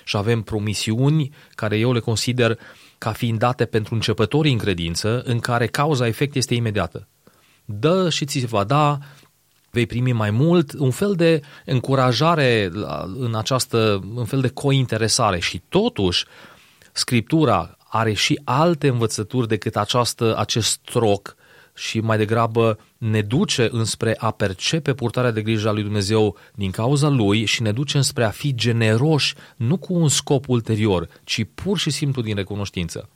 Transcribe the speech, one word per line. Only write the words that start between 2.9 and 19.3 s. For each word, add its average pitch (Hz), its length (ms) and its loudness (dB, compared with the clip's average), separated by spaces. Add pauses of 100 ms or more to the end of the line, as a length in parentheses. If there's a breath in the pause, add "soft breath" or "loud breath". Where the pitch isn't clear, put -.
ca 113 140 -4
fiind 113 260 -2
date 120 260 0
pentru 110 300 -2
începătorii 113 580 2
în 113 60 2
credință, 95 680 -2
în 117 140 -2
care 117 280 0
cauza-efect 139 680 0
este 127 200 -2
imediată. 104 540 -2 (560 soft breath)
„Dă 156 460 0
și - 140 -2
ți 139 140 -4
se 123 80 -2
va 107 180 0
da, 143 340 2 (720 loud breath)
vei 120 160 0
primi 123 260 0
mai 107 180 0
mult”, 156 420 2
un 135 180 0
fel 202 240 -2
de 165 260 4 (240 loud breath)
încurajare 127 1080 2
la, 76 320 -6 (140)
în 117 160 -4
această, 110 680 0 (140)
un 120 100 -6
fel 135 160 -2
de 127 80 2
cointeresare. 113 880 0
Și - 300 -6
totuși, 170 560 0 (720 loud breath)
Scriptura 113 800 0 (180)
are 110 180 2
și - 320 0
alte 143 440 2
învățături 117 600 -2